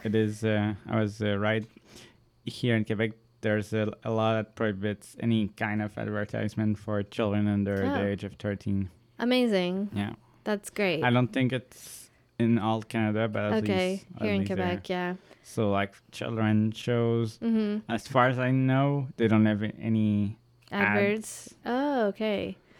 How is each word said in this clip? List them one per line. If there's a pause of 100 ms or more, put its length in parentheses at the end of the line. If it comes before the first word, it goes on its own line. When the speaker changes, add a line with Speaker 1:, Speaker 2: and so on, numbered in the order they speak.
Speaker 1:
it
is,
uh, (120)
I
was,
uh,
right. (800)
Here
in
Quebec, (280)
there's
a, (120)
a
law
that
prohibits
any (100)
kind
of
advertisement
for
children
under
the
Speaker 2:
Oh.
Speaker 1:
age
of
thirteen. (280)
Speaker 2:
Amazing.
Speaker 1:
Yeah. (300)
Speaker 2:
That's
great.
Speaker 1:
I
don't
think
it's (280)
in
all
Canada,
but
at
Speaker 2:
Okay,
Speaker 1:
least, (120)
at
Speaker 2:
here
in
Speaker 1:
least
there.
Speaker 2:
Quebec,
yeah. (300)
Speaker 1:
So,
like, (180)
children
shows,
Speaker 2:
Mm-hmm.
Speaker 1:
as
far
as
I
know,
they
don't
have (160)
any (340)
Speaker 2:
Adverts?
Speaker 1:
ads. (100)
Speaker 2:
Oh,
okay. (220)